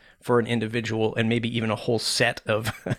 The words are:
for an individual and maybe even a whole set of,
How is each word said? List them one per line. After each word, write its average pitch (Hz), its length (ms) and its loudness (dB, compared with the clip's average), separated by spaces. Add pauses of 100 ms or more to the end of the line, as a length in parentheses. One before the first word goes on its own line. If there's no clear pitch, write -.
(200)
for 123 180 4
an 113 80 2
individual 110 720 0
and 113 120 2
maybe 117 280 0
even 110 160 0
a 104 40 0
whole 113 220 0
set - 480 0
of, 110 240 0 (280)